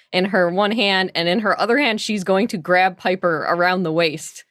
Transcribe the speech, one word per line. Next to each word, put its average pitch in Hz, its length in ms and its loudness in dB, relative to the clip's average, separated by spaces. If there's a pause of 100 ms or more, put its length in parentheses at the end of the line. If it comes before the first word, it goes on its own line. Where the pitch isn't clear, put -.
(120)
in 185 140 0
her 185 240 2
one 202 200 0
hand, 196 460 0
and 170 120 0
in 190 120 0
her 208 200 0
other 233 180 2
hand, 233 220 0
she's 208 220 -4
going 190 260 2
to 196 100 -6
grab 180 380 2
Piper 180 520 -2
around 180 340 2
the 160 100 -2
waist 160 580 -2